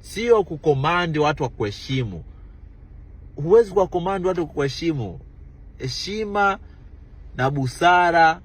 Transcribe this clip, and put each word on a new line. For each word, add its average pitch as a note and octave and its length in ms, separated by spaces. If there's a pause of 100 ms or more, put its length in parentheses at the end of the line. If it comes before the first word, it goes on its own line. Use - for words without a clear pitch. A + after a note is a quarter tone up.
Sio A3+ 420
kucommand D#3+ 720
watu D3+ 260
wa B2+ 60
kuheshimu. G#2+ 720 (1120)
Huwezi G3 360
kuwacommand F3+ 540
watu F3+ 220
kukuheshimu. C#3 720 (580)
Heshima G3+ 840 (800)
na B2+ 120
busara E3+ 960